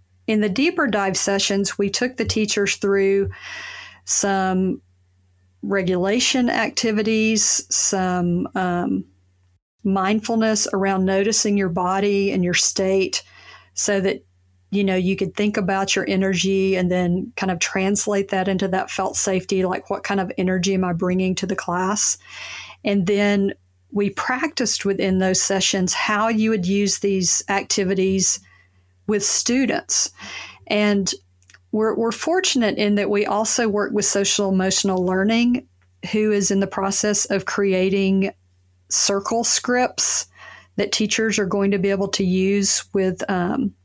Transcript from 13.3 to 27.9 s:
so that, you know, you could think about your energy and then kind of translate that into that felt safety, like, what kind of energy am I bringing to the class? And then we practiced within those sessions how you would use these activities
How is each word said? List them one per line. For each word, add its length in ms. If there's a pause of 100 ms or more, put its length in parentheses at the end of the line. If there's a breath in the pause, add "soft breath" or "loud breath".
so 260
that, 240 (460)
you 140
know, 120
you 200
could 200
think 220
about 380
your 120
energy 680
and 160
then 440
kind 160
of 80
translate 720
that 180
into 200
that 240
felt 240
safety, 500
like, 240
what 140
kind 160
of 180
energy 380
am 80
I 100
bringing 420
to 120
the 80
class? 640 (640 loud breath)
And 240
then 460 (380)
we 200
practiced 720
within 320
those 240
sessions 520
how 360
you 220
would 140
use 340
these 500
activities 920 (680 soft breath)